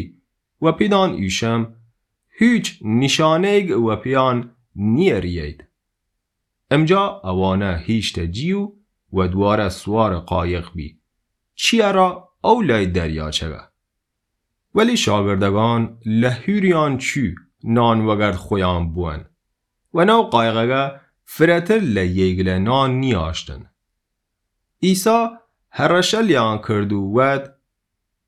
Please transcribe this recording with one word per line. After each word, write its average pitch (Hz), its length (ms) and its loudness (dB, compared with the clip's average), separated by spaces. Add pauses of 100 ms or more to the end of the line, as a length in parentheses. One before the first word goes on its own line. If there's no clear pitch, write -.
(600)
وە 160 100 2
پیدان 190 420 2
ئیشەم، 113 480 -2 (760)
هیچ 226 280 2 (260)
نیشانەیەک 160 760 2 (180)
وە 110 100 0
پیان 131 420 0 (560)
نیەریەید." 90 640 -2 (1120)
ئەمجا 160 340 2 (180)
ئەوانە 95 560 0
هیچ 110 340 -2
تەجی 95 400 -4
و 202 100 -2 (500)
وە 92 140 0
دوارە 101 420 0
سوار 104 500 -2
قایق 87 540 -4
بی. 76 160 -10 (720)
چیە 220 340 2
ڕا 185 160 4 (320)
ئەو 233 200 4
لای 110 320 2
دەریاچەکە؟ 78 680 -6 (1120)
وەلی 226 220 2
شاگردەکان 101 840 0 (400)
لە 123 180 2
هوریان 180 580 2
چی 131 280 -4 (380)
نان 117 420 2
وەگەرد 104 380 0
خۆیان 90 460 0
بوون. 80 320 -6 (720)
وە 170 120 2
ناو 220 240 4
قایقەکە 117 540 0 (460)
فرەتر 170 520 2 (140)
لە 95 80 0 (140)
یەک 92 220 2
لە 92 200 0
نان 127 400 0
نیاشتن. 82 640 -4 (1200)
ئیسا 190 360 4 (540)
هەڕەشە 180 540 2
لیان 113 300 2
کرد 104 360 -2
و 101 80 -2 (120)
وەت: 135 300 2 (840)